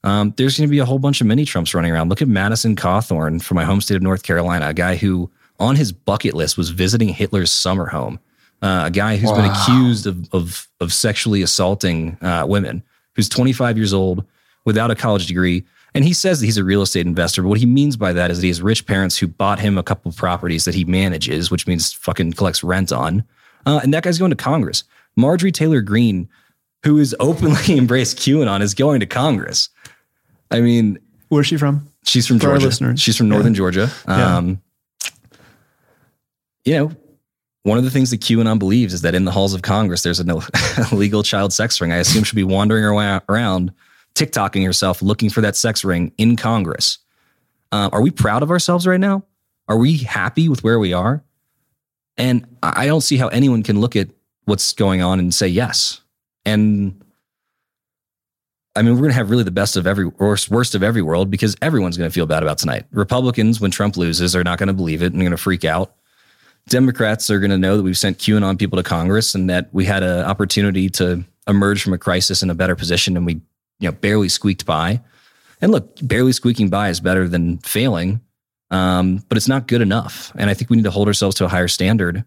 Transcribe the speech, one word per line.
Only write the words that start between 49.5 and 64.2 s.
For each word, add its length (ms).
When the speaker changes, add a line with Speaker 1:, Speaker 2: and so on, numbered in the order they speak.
Speaker 1:
Are 100
we 200
happy 520
with 140
where 160
we 140
are? 300
And 280
I, 220
I 40
don't 140
see 160
how 120
anyone 340
can 160
look 160
at 140
what's 280
going 280
on 180
and 140
say 140
yes. 540
And 560
I 60
mean, 140
we're 80
gonna 100
have 160
really 140
the 80
best 260
of 100
every, 180
worst, 440
worst 260
of 80
every 180
world 280
because 320
everyone's 360
gonna 120
feel 160
bad 180
about 140
tonight. 340
Republicans, 720
when 100
Trump 260
loses, 380